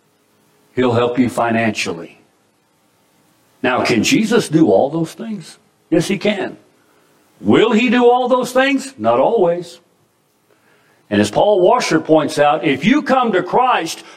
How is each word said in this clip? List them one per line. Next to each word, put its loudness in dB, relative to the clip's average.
He'll 0
help 0
you 2
financially. -4
Now, 0
can 0
Jesus 0
do 2
all 2
those -6
things? -14
Yes, 0
he -4
can. -6
Will 2
he 2
do 2
all 2
those -2
things? -2
Not 0
always. -2
And 0
as 0
Paul 2
Washer 2
points 0
out, 2
if -2
you 2
come 0
to 0
Christ -2